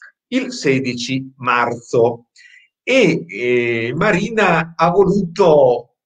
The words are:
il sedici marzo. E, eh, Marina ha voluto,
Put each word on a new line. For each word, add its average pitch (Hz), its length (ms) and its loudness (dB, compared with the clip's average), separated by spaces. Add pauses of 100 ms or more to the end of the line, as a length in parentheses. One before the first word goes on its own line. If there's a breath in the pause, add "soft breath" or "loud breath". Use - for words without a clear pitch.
(280 soft breath)
il 254 240 -4
sedici 131 840 -4
marzo. 120 920 -2 (540 soft breath)
E, 196 460 2
eh, 117 680 -2
Marina 202 800 0
ha 170 140 0
voluto, 175 1080 2 (100)